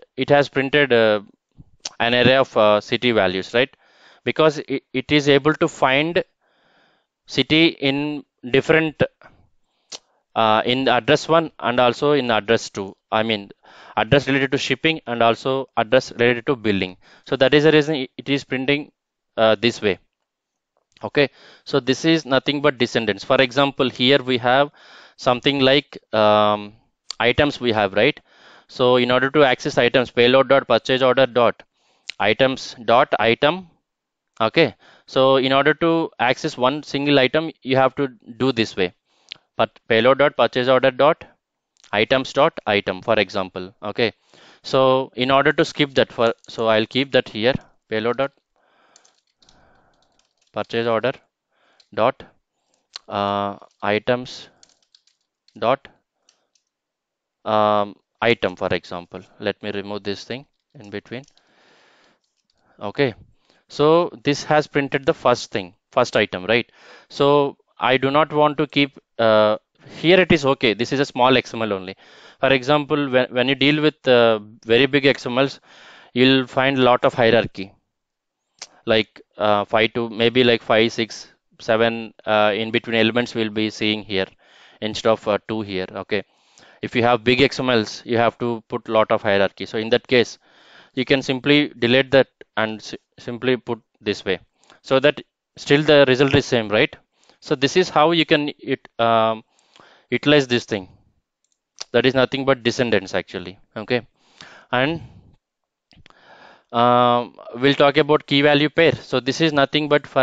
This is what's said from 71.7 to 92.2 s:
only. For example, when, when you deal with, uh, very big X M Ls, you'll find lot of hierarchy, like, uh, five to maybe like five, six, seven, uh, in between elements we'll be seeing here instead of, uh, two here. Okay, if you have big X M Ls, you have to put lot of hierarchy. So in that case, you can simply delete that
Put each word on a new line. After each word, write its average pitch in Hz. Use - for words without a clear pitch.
only. 95
For 135
example, 143
when, 127
when 123
you 135
deal 143
with, 151
uh, 117
very 117
big 135
X 131
M 123
Ls, 135
you'll 131
find 135
lot 123
of 131
hierarchy, 113
like, 110
uh, 104
five 113
to 117
maybe 117
like 117
five, 113
six, -
seven, 113
uh, 107
in 110
between 113
elements 113
we'll 113
be 107
seeing 107
here 95
instead 107
of, 107
uh, 101
two 110
here. 95
Okay, 95
if -
you 117
have 117
big 127
X 139
M 127
Ls, 110
you 117
have 113
to 117
put 113
lot 110
of 107
hierarchy. 98
So 117
in 110
that 120
case, 120
you 127
can 135
simply 143
delete 127
that 135